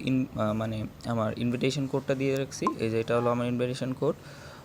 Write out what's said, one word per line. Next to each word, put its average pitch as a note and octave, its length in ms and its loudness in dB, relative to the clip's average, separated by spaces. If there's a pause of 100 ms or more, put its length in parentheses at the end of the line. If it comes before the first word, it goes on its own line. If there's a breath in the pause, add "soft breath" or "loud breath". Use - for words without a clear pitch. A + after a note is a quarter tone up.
in-, C3 340 0
আহ, G#2+ 140 2
মানে A2 340 -2 (180)
আমার A2+ 320 2
ইনভিটেশন C3 500 2
কোডটা C3+ 280 0
দিয়ে C3+ 220 2
রাখছি। C#3 280 -4 (140)
এই A2+ 100 2
যে A2+ 100 2
এটা A#2 180 2
হলো A#2+ 120 4
আমার A#2+ 180 2
ইনভিটেশন B2 460 0
কোড, C#3 220 0 (500 loud breath)